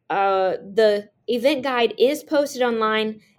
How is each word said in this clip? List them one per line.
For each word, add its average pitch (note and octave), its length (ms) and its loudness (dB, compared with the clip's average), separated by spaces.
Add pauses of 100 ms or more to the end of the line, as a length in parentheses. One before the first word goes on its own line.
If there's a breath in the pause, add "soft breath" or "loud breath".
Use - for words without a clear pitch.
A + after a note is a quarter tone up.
(100)
uh, F#3+ 460 0 (180)
the G#3 360 2 (180)
event B3 340 0
guide B3 340 -2
is D4 280 2
posted C#4 380 -2
online. A3 580 -2 (180 soft breath)